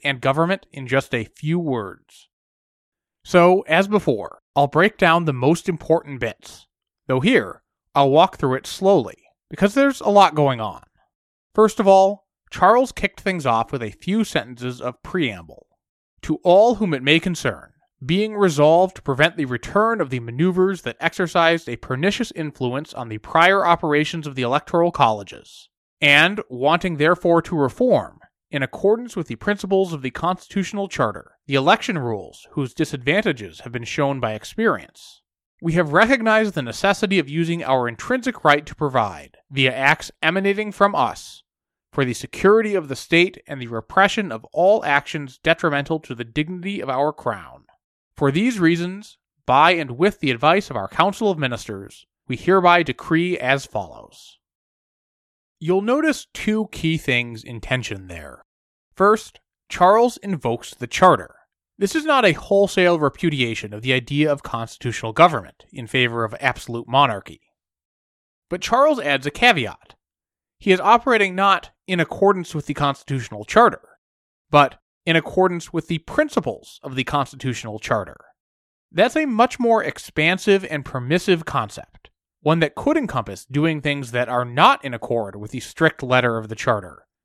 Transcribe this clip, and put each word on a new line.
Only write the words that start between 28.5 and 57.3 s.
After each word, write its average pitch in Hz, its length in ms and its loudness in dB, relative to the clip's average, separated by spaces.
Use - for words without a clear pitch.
accordance 226 520 -2
with 165 120 -6
the - 80 -8
principles 196 580 -2
of 143 80 -10
the 131 80 -6
constitutional 175 800 -6
charter, 107 460 -6
the 135 80 -8
election 160 460 0
rules 117 540 -8
whose 135 200 -6
disadvantages 143 840 -4
have 120 120 -16
been 120 120 -8
shown 139 360 -2
by 113 140 -4
experience, - 880 -6
we 165 120 -2
have 160 200 0
recognized 220 600 2
the 147 80 -4
necessity 190 560 -2
of 139 100 -4
using 165 340 -4
our 127 240 0
intrinsic 226 560 -6
right 151 220 4
to - 80 -16
provide, 127 640 -4
via 131 200 2
acts 139 380 2
emanating 196 480 -2
from 202 240 2
us, - 480 -4
for 139 100 0
the 123 120 -2
security 214 580 2
of 175 140 -2
the 135 80 -8
state 175 500 0
and 139 160 -10
the 120 60 -12
repression 190 640 -2
of 113 140 -12
all 190 380 2
actions 143 540 -2
detrimental 156 600 -2
to 135 160 -14
the 117 80 -8
dignity 175 580 -6
of 135 80 -10
our 143 240 -2
crown. 82 520 -8
For 143 140 2
these 214 280 0
reasons, 175 580 -2
by 143 240 6
and 143 260 -4
with 196 220 0
the 143 120 -2
advice 156 380 0
of 139 60 -10
our 98 120 -6
Council 202 440 0
of 160 80 -4
Ministers, 110 640 -8
we 127 80 -6
hereby 175 480 4
decree 165 540 -2
as 131 280 -2
follows." - 720 -14
You'll 180 220 0
notice 277 520 0
two 214 380 -2
key 160 260 -2
things 120 460 -4